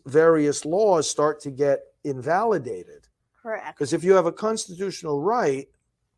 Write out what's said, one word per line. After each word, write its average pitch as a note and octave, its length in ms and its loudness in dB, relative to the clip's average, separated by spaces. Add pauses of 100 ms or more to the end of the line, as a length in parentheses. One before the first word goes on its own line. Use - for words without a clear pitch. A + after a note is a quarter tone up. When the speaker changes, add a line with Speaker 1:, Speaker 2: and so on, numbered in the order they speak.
Speaker 1:
various D3+ 600 2
laws F3 440 2
start D3+ 300 0
to C#3+ 100 -12
get C#3 320 0 (220)
invalidated. C3 1040 -4 (340)
Speaker 2:
Correct. G#3 380 -12
Speaker 1:
'Cause C#3+ 140 -2
if D#3+ 100 -2
you F#3+ 100 6
have F#3 120 6
a E3+ 60 0
constitutional F3+ 920 -6
right, E3 480 -2 (480)